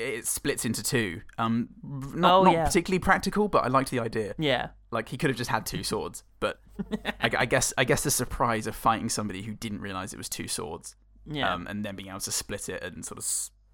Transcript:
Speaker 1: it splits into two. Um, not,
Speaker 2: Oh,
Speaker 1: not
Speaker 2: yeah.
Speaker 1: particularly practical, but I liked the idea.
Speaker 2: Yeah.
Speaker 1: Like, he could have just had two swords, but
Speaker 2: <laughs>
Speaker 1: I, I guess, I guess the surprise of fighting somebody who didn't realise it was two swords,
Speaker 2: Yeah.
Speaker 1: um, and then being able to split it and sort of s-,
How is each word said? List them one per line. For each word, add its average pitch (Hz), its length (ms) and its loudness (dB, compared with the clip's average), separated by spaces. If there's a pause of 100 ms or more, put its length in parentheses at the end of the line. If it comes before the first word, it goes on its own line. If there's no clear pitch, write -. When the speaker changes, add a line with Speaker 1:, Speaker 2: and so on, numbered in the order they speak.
(180)
Speaker 1:
it - 80 -6
splits - 400 0
into 110 160 0
two. 104 400 0 (160)
Um, 117 320 2 (120)
not, 139 520 2
Speaker 2:
Oh, 190 100 8
Speaker 1:
not 185 80 8
Speaker 2:
yeah. 165 140 4
Speaker 1:
particularly 175 320 2
practical, 196 500 2
but - 160 4
I 107 40 2
liked 131 220 4
the 127 80 0
idea. 113 380 -2
Speaker 2:
Yeah. 147 340 0 (200)
Speaker 1:
Like, 113 180 -4
he - 80 -8
could 143 140 2
have 117 80 0
just 120 100 -2
had 110 160 0
two 95 180 -4
swords, 87 400 -4 (160)
but - 220 -2 (180)
Speaker 2:
<laughs> 202 140 -6 (300)
Speaker 1:
I, 117 160 2
I 127 80 4
guess, 123 320 2
I - 60 6
guess 139 180 4
the 147 80 0
surprise 117 560 0
of 107 100 -4
fighting 113 320 2
somebody 101 340 -2
who 107 120 -6
didn't 104 260 -6
realise 95 320 -6
it - 60 -12
was - 100 -8
two - 200 -6
swords, - 480 -6 (280)
Speaker 2:
Yeah. 143 300 -2
Speaker 1:
um, 87 120 -6
and 104 160 -6
then 101 140 -8
being 95 140 -12
able 95 100 -10
to 104 100 -6
split - 380 -6
it 92 140 -6
and 87 240 -10
sort - 100 -10
of - 80 -10
s-, - 280 -4 (220)